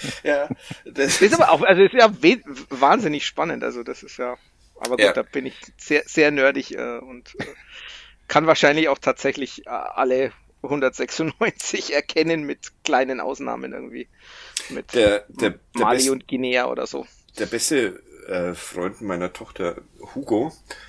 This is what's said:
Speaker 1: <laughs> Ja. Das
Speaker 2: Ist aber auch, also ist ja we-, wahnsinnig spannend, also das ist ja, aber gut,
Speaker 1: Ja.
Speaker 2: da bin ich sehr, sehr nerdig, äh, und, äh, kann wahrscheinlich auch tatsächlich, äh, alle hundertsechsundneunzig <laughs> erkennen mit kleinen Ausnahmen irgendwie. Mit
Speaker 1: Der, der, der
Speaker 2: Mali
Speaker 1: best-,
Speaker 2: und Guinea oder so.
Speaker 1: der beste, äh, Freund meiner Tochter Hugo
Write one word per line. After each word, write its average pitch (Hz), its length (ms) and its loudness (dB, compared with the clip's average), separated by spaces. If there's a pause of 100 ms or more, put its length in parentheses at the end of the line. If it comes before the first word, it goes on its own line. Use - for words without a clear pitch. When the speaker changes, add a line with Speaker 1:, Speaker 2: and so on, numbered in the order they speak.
Speaker 1:
<laughs> - 140 -12
Ja. 147 240 0 (380)
Das 139 360 0
Speaker 2:
Ist 214 120 8
aber 330 180 6
auch, 151 100 6
also 190 200 6
ist 196 120 6
ja 233 160 8 (140)
we-, 226 180 6 (280)
wahnsinnig 147 560 2
spannend, 143 400 -4
also 120 180 -8
das 131 180 -12
ist - 160 -20
ja, 123 200 -6 (420)
aber 120 120 -6
gut, 120 100 0
Speaker 1:
Ja. 101 100 6
Speaker 2:
da 131 120 -2
bin 135 220 -6
ich - 100 -12 (220)
sehr, 147 280 0
sehr 151 260 2
nerdig, 135 420 0
äh, 120 260 -8
und, 123 400 -20
äh, - 40 -10 (880)
kann 156 180 2
wahrscheinlich 156 400 4
auch 139 120 0
tatsächlich, - 680 -4
äh, - 40 -16
alle 127 640 -2 (600)
hundertsechsundneunzig - 1000 -4
<laughs> - 0 -
erkennen 156 500 0
mit - 280 -10 (120)
kleinen 131 360 0
Ausnahmen 127 540 -8
irgendwie. 127 340 -14 (640)
Mit - 240 -10
Speaker 1:
Der, 104 340 4
der, 104 240 -2
der - 80 -18 (140)
Speaker 2:
Mali 120 240 2
Speaker 1:
best-, 131 120 2
Speaker 2:
und 131 180 -4
Guinea 127 400 -2
oder 127 200 -4
so. 139 180 -10 (320)
Speaker 1:
der 107 80 -4
beste, 117 560 -2 (260)
äh, 90 260 -4
Freund 90 480 -8
meiner 90 320 -6
Tochter - 440 -8 (380)
Hugo 147 360 -2 (380)